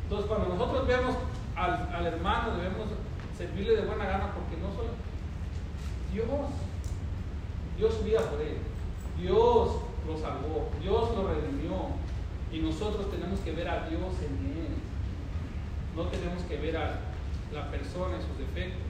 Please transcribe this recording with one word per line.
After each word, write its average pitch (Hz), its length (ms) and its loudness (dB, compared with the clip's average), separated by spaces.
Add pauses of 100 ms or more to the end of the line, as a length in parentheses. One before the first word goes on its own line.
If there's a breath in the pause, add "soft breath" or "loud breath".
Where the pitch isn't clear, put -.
Entonces, 202 240 0
cuando 202 280 2
nosotros 247 320 2
vemos 254 280 4 (400)
al, - 380 0
al 175 120 0
hermano, 214 500 2
debemos 196 320 -2 (500)
servirle 202 380 4
de 196 100 2
buena 208 200 0
gana, 196 280 2
porque - 280 -4
no 196 120 -2
solo 226 160 -2 (1200)
Dios 262 360 2 (1300)
dio 226 140 4
su - 120 0
vida 220 180 4
por - 200 0
él, - 160 -2 (640)
Dios 220 520 8 (360)
lo 156 100 -2
salvó, - 520 -2 (120)
Dios 220 340 4
lo 190 120 2
redimió, - 640 0 (600)
y 160 80 -2
nosotros 190 520 0
tenemos 180 300 0
que 165 100 -2
ver 170 160 -2
a - 220 0
Dios - 240 0 (100)
en 135 240 -2 (100)
él, 160 160 -2 (1200)
no 165 80 -2
tenemos 180 400 -2
que 151 140 -2
ver 160 200 0
a - 180 0 (580)
la 147 160 -4
persona 180 460 -2
en 175 60 -4
sus - 180 -4
defectos 175 500 -2